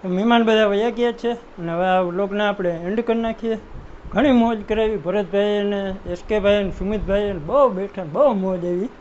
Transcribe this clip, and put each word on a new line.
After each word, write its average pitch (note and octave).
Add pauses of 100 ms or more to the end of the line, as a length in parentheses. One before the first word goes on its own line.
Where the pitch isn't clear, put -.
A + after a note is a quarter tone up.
તો F#3+
મહેમાન A3+
બધા A3
વયા G#3
ગયા A#3
છે A#3
અને F#3+
હવે F3
આ F#3
વ્લોગને F#3+
આપણે G3 (140)
એન્ડ G#3+
કરી A3+
નાખીએ. A3+ (560)
ઘણી C4
મોજ A#3 (100)
કરાવી A3
ભરતભાઈ G3+
અને G3+ (300)
એસ F3
કે G#3+
ભાઈ G3+
અને F#3+
સુમિતભાઈ G3
અને F3+
બહુ G#3+
બેઠા, F#3+
બહુ F#3+
મોજ F#3
આવી. F3+ (100)